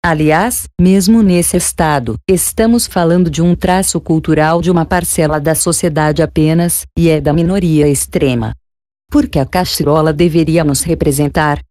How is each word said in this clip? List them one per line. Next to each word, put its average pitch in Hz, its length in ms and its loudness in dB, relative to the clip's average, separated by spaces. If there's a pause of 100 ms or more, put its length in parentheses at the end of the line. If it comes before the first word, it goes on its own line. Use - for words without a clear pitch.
Aliás, 160 600 0 (180)
mesmo 196 400 4
nesse 180 360 2
estado, 143 600 -2 (100)
estamos 226 600 0
falando 175 420 2
de 147 100 -6
um 175 140 2
traço 180 480 -2
cultural 160 640 0
de 180 80 0
uma 165 120 2
parcela 156 560 -2
da 156 140 0
sociedade 156 720 0
apenas, 165 640 0 (100)
e 165 100 2
é 156 140 2
da 147 100 0
minoria 165 560 2
extrema. 131 640 -2 (600)
Por 196 160 2
que - 100 -4
a 135 80 0
cachirola 156 680 -2
deveria 160 520 0
nos 143 180 -2
representar? 151 760 -2 (120)